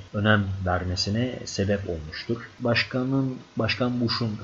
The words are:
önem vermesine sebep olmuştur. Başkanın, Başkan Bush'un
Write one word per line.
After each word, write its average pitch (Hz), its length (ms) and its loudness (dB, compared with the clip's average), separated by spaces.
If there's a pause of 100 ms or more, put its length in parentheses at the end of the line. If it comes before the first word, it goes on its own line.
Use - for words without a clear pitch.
(140)
önem 104 300 6 (220)
vermesine 92 800 0
sebep 101 440 0
olmuştur. 82 480 -4 (240)
Başkanın, 127 760 2 (200)
Başkan 123 440 0
Bush'un 113 440 0